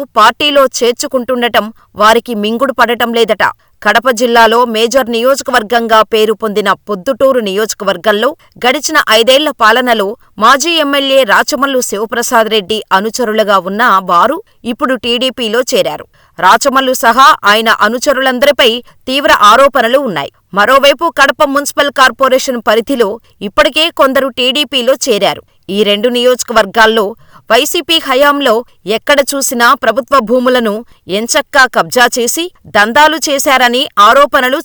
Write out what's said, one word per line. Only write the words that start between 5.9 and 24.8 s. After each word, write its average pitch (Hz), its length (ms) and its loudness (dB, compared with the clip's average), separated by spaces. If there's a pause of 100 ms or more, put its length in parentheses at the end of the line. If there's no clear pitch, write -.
పేరు 220 300 0
పొందిన 208 280 -4 (180)
పొద్దుటూరు 247 600 -2
నియోజకవర్గంలో 202 800 -2 (360)
గడిచిన 294 320 -2 (200)
ఐదేళ్ల 262 320 2 (120)
పాలనలో 226 440 2 (380)
మాజీ 269 280 2 (120)
ఎమ్మెల్యే 277 360 0 (120)
రాచమల్లు 254 480 0 (100)
శివప్రసాద్ 226 640 -2
రెడ్డి 214 240 -2 (200)
అనుచరులుగా 214 600 -2 (120)
ఉన్న 208 140 -2 (280)
వారు 214 260 2 (340)
ఇప్పుడు 262 320 -2
టీడీపీలో 240 580 -2 (100)
చేరారు. 165 340 -6 (340)
రాచమల్లు 254 600 2
సహా 247 260 4 (240)
ఆయన 226 180 2 (160)
అనుచరులందరిపై 262 840 0 (400)
తీవ్ర 285 220 0 (180)
ఆరోపణలు 254 580 2
ఉన్నాయి. 151 240 -6 (260)
మరోవైపు 269 480 2 (120)
కడప 285 260 0 (100)
మున్సిపల్ 285 460 -2
కార్పొరేషన్ 254 680 0
పరిధిలో 233 420 0 (320)
ఇప్పటికే 294 420 0 (160)
కొందరు 269 280 2 (100)
టీడీపీలో 262 580 -2 (100)